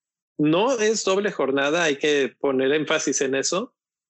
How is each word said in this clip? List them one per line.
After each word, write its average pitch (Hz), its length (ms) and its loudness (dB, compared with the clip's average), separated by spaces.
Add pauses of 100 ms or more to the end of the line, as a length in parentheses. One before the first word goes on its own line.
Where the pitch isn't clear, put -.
(380)
No 190 400 2
es 214 260 0
doble 196 260 0
jornada, 147 540 0
hay 147 120 0
que 143 440 0
poner 135 320 0
énfasis 151 480 0
en 131 140 -2
eso, 175 400 -2 (360)